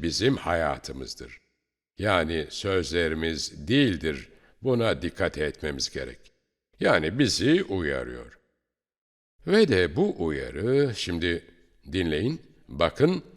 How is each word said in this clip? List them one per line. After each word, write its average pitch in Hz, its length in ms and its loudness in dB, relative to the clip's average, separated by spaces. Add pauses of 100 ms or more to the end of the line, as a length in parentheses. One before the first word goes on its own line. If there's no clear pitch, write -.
bizim 95 340 0
hayatımızdır. 71 1040 -4 (600)
Yani 85 520 0
sözlerimiz 82 1160 -2
değildir. 85 600 0 (340)
Buna 113 400 0
dikkat 82 360 -2
etmemiz 73 520 -4
gerek. 62 280 -10 (640)
Yani 101 380 2
bizi 139 460 4
uyarıyor. 64 720 -4 (1080)
Ve 202 220 6
de 90 280 4
bu 196 220 2
uyarı, 85 800 0
şimdi 85 480 -2 (480)
dinleyin, 90 500 0 (260)
bakın, 101 540 2 (140)